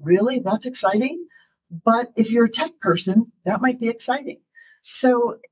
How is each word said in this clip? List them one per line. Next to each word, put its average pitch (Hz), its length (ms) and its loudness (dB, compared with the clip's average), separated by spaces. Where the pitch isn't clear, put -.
"Really? 196 380 2
That's 208 280 -2
exciting?" 254 600 -2
But 233 320 2
if 220 140 2
you're 233 160 4
a 220 40 -4
tech - 300 -6
person, 185 520 -2
that 202 160 -2
might 254 200 -2
be 226 80 -2
exciting. 262 520 -6
So 240 580 0